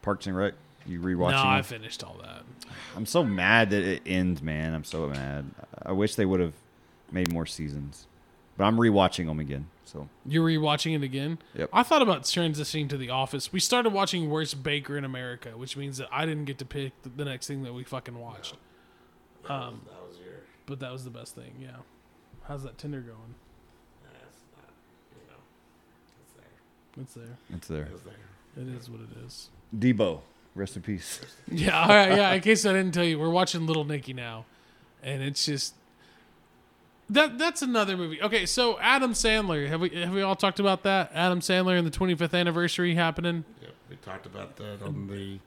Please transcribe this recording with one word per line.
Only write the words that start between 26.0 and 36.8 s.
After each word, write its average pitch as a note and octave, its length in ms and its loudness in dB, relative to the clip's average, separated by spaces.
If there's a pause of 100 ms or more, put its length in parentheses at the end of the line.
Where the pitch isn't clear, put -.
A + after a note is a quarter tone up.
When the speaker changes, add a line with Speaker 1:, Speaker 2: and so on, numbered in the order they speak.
Speaker 3:
it's - 100 -20
there. - 680 -20
Speaker 2:
It's C3 100 -18
there. A#2 420 -18
Speaker 1:
It's E2+ 120 -12
there. D2+ 260 -6
Speaker 3:
It's - 100 -16
there. - 600 -20
Speaker 2:
It B2+ 180 -10
is A#2+ 80 -18
what A2+ 120 -16
it A#2 240 -16
is. - 240 -18 (280)
Speaker 1:
Debo, G2+ 440 4 (340)
rest G2 220 -6
in F2+ 40 -12
peace. F#2+ 380 -6 (280)
Speaker 2:
Yeah, E3 320 2
all G3 100 6
right, G3 280 10
yeah. G3 160 6
In F#3+ 80 2
case G#3+ 240 4
I G3 80 4
didn't F#3 200 2
tell F3 100 2
you, D#3+ 160 2
we're D#3+ 100 0
watching E3+ 380 2
Little D#3 180 2
Nicky C#3+ 280 -6
now, A#2 320 -10 (580)
and C#3 180 -4
it's C#3 240 -2
just C#3+ 300 -4 (1300)